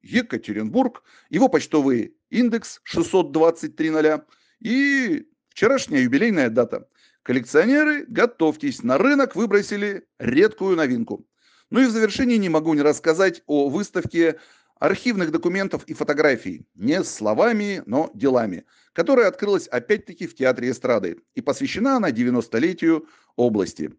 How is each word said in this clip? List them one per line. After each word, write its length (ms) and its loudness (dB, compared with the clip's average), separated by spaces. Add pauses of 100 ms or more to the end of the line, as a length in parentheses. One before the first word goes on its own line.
Екатеринбург», 1000 -4 (280)
его 180 2
почтовый 640 0 (160)
индекс 540 -2
шестьсот 480 -2
двадцать 420 0
три 160 -4
ноля 340 2 (360)
и 680 -2 (240)
вчерашняя 520 0
юбилейная 460 2
дата. 400 -2 (360)
Коллекционеры, 840 0
готовьтесь, 760 -2
на 120 2
рынок 380 2
выбросили 720 -2 (120)
редкую 580 2
новинку. 500 -4 (440)
Ну 100 2
и 60 6
в 40 2
завершении 460 0
не 120 0
могу 240 0
не 100 2
рассказать 640 2
о 220 0
выставке 680 -2 (400)
архивных 540 -2
документов 540 -4
и 60 -10
фотографий, 760 -2 (100)
не 260 -2
словами, 840 -2
но 300 -4
делами, 500 -2 (300)
которая 320 2
открылась 400 -2
опять-таки 640 -4
в 80 -18
Театре 340 0
эстрады, 480 -2 (160)
и 80 -8
посвящена 540 -2
она 160 0
девяностолетию 960 0 (260)
области. 640 -2